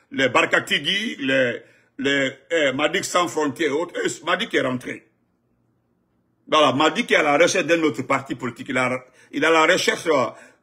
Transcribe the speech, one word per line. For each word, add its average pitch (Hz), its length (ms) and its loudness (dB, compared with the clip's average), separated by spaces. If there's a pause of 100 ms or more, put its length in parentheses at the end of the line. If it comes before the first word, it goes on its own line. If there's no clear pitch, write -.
(100)
les 131 180 0
Barkatigi, 175 920 0
les, 131 420 0 (340)
les, 135 360 0 (180)
eh, 151 220 2
Madik 156 340 -2
Sans 175 200 0
Frontières 151 440 -2
et - 20 -2
autres. 170 260 -4
Eux, - 280 -4
Madik 185 260 -2
est 156 80 2
rentré. 127 480 -6 (1400)
Voilà, 143 280 4
Madik 156 360 0
est 202 60 4
à 170 60 2
la 147 160 2
recherche 175 260 4
d'un 165 200 2
autre 139 180 -2
parti 131 320 -2
politique. 123 340 -10
Il 127 80 -4
a, 127 260 -2 (300)
il 147 140 -4
a 160 40 4
la 165 120 6
recherche, 180 460 2
euh, 135 180 2 (360)